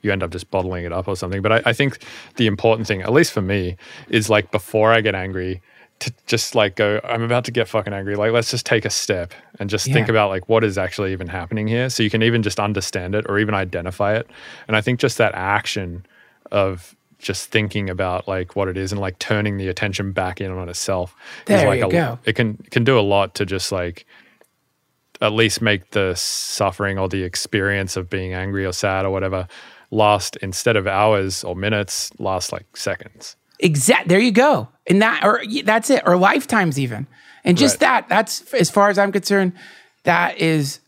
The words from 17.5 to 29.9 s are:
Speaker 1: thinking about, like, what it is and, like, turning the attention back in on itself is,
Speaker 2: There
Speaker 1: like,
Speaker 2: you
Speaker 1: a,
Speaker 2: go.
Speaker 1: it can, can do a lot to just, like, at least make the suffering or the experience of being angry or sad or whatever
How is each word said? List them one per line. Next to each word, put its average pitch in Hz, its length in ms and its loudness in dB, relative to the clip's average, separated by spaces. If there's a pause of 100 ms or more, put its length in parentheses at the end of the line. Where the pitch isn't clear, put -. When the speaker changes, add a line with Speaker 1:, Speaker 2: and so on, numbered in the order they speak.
Speaker 1:
thinking 104 380 -2
about, 92 400 -4
like, 92 260 -6
what 98 140 -2
it 90 80 -6
is 95 160 -4
and, 101 80 -4
like, 95 180 -6
turning 104 380 -2
the 95 100 -4
attention 98 460 -4
back 92 260 -4
in 98 100 -6
on 92 200 -8
itself 90 440 -4 (280)
is, - 60 -18
Speaker 2:
There 185 200 4
Speaker 1:
like, 113 140 2
Speaker 2:
you 101 60 2
Speaker 1:
a, 92 40 0
Speaker 2:
go. 135 320 0
Speaker 1:
it - 140 -2
can, 110 180 0 (160)
can 120 140 2
do 131 120 4
a 110 60 4
lot 98 320 2
to 104 100 -2
just, 92 280 -4
like, 87 320 -6 (1160)
at 107 120 2
least 110 280 2
make 104 300 0
the 95 240 0
suffering 98 840 -2
or 95 120 -2
the 95 140 -2
experience 98 720 -2
of 90 120 -8
being 92 240 -4
angry 95 320 -4
or 92 60 -4
sad 95 340 -2
or 98 40 -2
whatever 95 380 -2 (440)